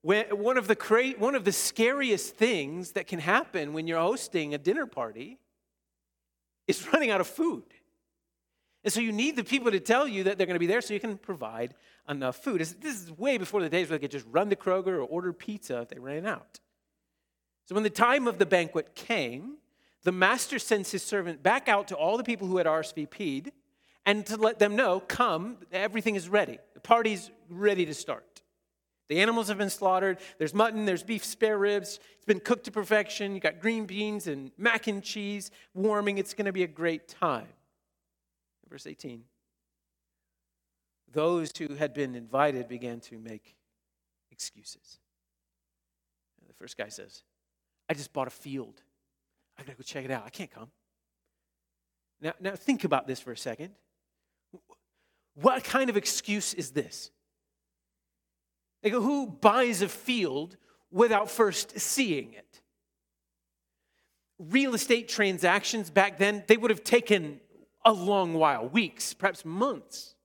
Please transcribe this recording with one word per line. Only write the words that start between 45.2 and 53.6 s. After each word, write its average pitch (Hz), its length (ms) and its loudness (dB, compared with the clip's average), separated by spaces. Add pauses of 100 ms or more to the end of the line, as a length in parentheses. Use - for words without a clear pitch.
And - 100 -20
the - 40 -20
first - 240 -18
guy 104 100 -8
says, - 360 -20 (680)
"I 175 40 0
just 143 200 -8
bought 131 160 -4
a - 20 -14
field. 135 500 -12 (760)
I 139 60 -20
gotta 135 140 -18
go 131 60 -20
check 135 220 -10
it 131 60 -8
out. 117 140 -6
I 117 40 -18
can't 170 200 -14
come." 113 220 -20 (1500)
Now, 156 180 -6
now 196 160 -8
think 240 300 -2
about 139 220 0
this 131 120 -8
for 123 140 -12
a - 40 -12
second. 147 380 -10 (1600)